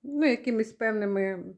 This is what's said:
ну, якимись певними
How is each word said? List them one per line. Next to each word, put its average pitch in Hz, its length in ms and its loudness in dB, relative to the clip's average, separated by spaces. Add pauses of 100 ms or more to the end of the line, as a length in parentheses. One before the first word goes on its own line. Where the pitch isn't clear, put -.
ну, 294 220 0
якимись 233 460 2
певними 202 720 0 (140)